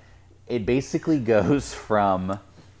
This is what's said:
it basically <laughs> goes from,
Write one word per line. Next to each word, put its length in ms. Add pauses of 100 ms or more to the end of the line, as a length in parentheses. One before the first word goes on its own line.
(460)
it 200
basically 520
<laughs> 180
goes 380
from, 640 (420)